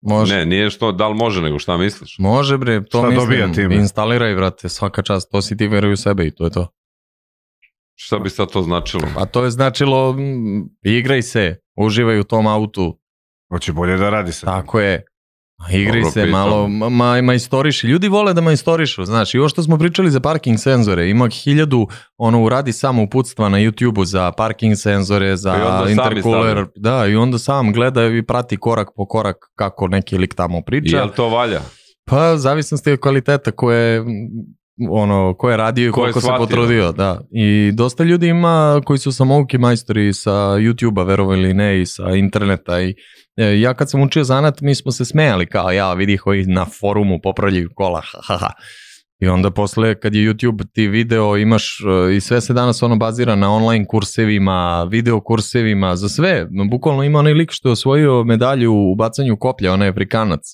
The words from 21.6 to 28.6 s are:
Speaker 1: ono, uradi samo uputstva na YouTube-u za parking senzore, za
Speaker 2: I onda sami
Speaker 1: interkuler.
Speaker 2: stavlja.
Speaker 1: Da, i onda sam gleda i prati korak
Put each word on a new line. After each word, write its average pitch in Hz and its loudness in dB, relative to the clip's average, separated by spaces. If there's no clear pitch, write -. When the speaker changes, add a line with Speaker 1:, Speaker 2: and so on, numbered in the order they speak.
Speaker 1:
ono, 117 2
uradi 127 0
samo 123 0
uputstva 110 -2
na 98 2
YouTube-u 110 0
za 90 -2
parking 110 0
senzore, 98 0
za 95 -4
Speaker 2:
I 92 0
onda 92 0
sami 95 0
Speaker 1:
interkuler. 113 0
Speaker 2:
stavlja. 101 -2
Speaker 1:
Da, 113 0
i 104 2
onda 120 0
sam 127 0
gleda 120 0
i 113 0
prati 120 -4
korak 110 -2